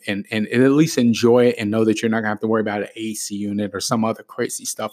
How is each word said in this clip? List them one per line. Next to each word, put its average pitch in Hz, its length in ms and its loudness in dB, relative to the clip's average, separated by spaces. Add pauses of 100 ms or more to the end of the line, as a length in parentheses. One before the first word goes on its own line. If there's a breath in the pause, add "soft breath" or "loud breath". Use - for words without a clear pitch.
and, 101 240 -6
and, 110 180 -2
and 120 140 2
at 135 100 6
least 156 260 2
enjoy 120 480 6
it 120 120 2
and 107 120 -2
know 110 160 2
that 110 160 2
you're 113 80 0
not 110 80 0
gonna 110 100 -4
have 107 120 -4
to 113 60 -4
worry 110 140 0
about 104 220 -2
an - 140 -8
A 110 180 -8
C - 200 -8
unit 101 380 -4
or 95 80 -6
some 113 240 -2
other 113 180 -4
crazy - 440 -8
stuff - 260 -8